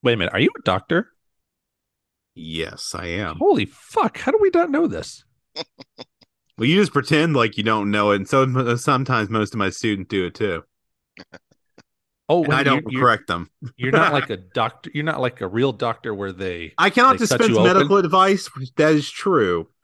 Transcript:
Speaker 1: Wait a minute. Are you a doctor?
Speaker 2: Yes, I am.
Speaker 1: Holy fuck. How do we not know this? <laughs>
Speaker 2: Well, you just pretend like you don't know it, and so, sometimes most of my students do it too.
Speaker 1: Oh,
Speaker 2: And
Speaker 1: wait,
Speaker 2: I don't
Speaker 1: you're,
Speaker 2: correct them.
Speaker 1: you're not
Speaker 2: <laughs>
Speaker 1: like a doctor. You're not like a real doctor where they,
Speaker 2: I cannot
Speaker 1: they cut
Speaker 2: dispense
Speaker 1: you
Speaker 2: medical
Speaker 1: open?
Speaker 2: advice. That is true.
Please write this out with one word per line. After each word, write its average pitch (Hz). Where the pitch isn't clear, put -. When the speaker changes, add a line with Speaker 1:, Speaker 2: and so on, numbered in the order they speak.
Speaker 1:
Wait 123
a 117
minute. 90
Are 98
you 240
a 262
doctor? 160
Speaker 2:
Yes, 80
I 90
am. 85
Speaker 1:
Holy 330
fuck. -
How -
do 427
we 392
not 339
know 311
this? -
<laughs> 160
Speaker 2:
Well, 117
you 175
just 202
pretend 151
like 113
you 107
don't 107
know 104
it, 101
and 98
so, 127
sometimes 123
most 107
of -
my 95
students 101
do 95
it 82
too. 90
Speaker 1:
Oh, 170
Speaker 2:
And 147
Speaker 1:
wait, 135
Speaker 2:
I 139
don't 143
Speaker 1:
you're, 127
Speaker 2:
correct 120
them. 85
Speaker 1:
you're 123
not 190
Speaker 2:
<laughs> -
Speaker 1:
like 139
a 104
doctor. 110
You're 147
not 156
like 123
a 95
real 123
doctor 113
where 98
they, 87
Speaker 2:
I 185
cannot 254
Speaker 1:
they 226
cut -
Speaker 2:
dispense 226
Speaker 1:
you 180
Speaker 2:
medical 185
Speaker 1:
open? 185
Speaker 2:
advice. 190
That 156
is 147
true. 95